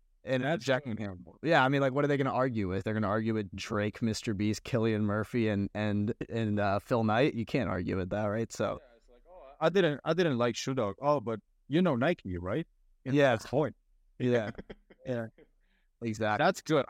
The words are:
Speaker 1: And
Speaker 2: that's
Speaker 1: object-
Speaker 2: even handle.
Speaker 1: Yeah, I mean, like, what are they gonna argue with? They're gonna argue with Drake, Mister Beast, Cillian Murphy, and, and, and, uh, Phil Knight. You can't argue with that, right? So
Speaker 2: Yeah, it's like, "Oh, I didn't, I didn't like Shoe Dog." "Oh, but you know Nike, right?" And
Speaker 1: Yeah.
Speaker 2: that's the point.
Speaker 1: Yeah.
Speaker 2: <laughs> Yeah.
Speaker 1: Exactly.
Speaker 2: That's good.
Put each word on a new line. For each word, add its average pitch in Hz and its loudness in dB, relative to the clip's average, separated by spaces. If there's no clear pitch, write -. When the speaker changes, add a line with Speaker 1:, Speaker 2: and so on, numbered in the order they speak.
Speaker 1:
And 127 0
Speaker 2:
that's 143 -2
Speaker 1:
object- 127 0
Speaker 2:
even 110 -4
handle. 92 -12
Speaker 1:
Yeah, 151 6
I 131 4
mean, 139 2
like, 135 2
what 143 2
are 143 2
they 143 2
gonna 135 0
argue 110 0
with? 95 -2
They're 110 -2
gonna 107 0
argue 110 0
with 107 -4
Drake, 104 -2
Mister 113 -2
Beast, 104 0
Cillian 113 0
Murphy, 107 0
and, 101 0
and, 104 0
and, 104 -2
uh, 101 2
Phil 117 0
Knight. 110 2
You 113 -2
can't 101 -2
argue 95 -2
with 92 -4
that, 107 -2
right? 110 -4
So - -4
Speaker 2:
Yeah, - -20
it's - -20
like, - -20
"Oh, - -20
I 160 2
didn't, 165 2
I 160 0
didn't 160 2
like 120 2
Shoe - -4
Dog." 104 -2
"Oh, 143 2
but 113 -4
you 160 2
know 160 2
Nike, 117 -2
right?" 104 -4
And 131 -2
Speaker 1:
Yeah. 143 6
Speaker 2:
that's 113 2
the - -16
point. 131 0
Speaker 1:
Yeah. 120 2
Speaker 2:
<laughs> - -14
Yeah. 117 -4
Speaker 1:
Exactly. 110 0
Speaker 2:
That's 185 2
good. 151 0